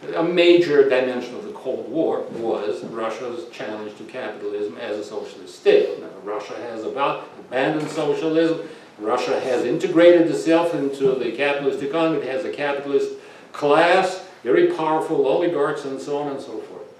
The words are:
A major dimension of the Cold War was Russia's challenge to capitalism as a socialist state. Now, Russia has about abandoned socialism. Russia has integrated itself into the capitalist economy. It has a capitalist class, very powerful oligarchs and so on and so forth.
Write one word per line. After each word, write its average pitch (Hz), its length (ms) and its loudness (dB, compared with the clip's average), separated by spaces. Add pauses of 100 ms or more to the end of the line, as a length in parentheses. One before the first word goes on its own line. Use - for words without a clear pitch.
(180)
A 165 60 0
major 170 640 6
dimension 127 460 0
of 104 100 -12
the - 60 -12 (120)
Cold - 300 -6
War - 320 0 (100)
was 107 520 -4
Russia's 117 640 -8
challenge 107 480 -12
to 110 60 -16
capitalism 104 760 -8
as 104 180 -6
a 104 80 -6
socialist - 560 -14
state. - 400 4
Now, - 80 -14 (160)
Russia 104 300 -8
has 113 300 -10
about 151 440 -4 (100)
abandoned 151 520 -2
socialism. 160 760 0 (320)
Russia 104 420 -2
has 123 240 0
integrated 165 680 6
itself 165 440 2
into 139 400 0
the 117 180 -4
capitalist 135 500 0
economy. 156 400 0
It 123 60 -6
has 131 160 -4
a - 60 -6
capitalist 139 640 -2 (400)
class, 165 720 4 (180)
very 175 300 4
powerful 156 540 0
oligarchs 151 580 0
and 135 160 -8
so 143 180 -4
on 143 100 -4
and 135 120 -8
so 113 200 -12
forth. 107 280 -16 (120)